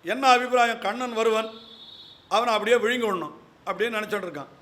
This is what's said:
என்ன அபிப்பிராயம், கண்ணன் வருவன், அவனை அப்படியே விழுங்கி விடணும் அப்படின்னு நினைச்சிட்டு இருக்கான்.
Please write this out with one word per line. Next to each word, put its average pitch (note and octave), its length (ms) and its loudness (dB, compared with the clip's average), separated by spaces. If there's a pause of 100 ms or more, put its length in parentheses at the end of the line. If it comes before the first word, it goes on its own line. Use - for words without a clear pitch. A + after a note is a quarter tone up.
என்ன B3+ 220 0
அபிப்பிராயம், B3 520 4
கண்ணன் A#3 340 -4
வருவன், A3 360 0 (800)
அவனை A3+ 240 2
அப்படியே A3 240 2
விழுங்கி A#3 300 0
விடணும் E3+ 280 -4 (300)
அப்படின்னு G#3+ 320 -4
நினைச்சிட்டு G3+ 300 -6
இருக்கான். D3 240 -12 (100)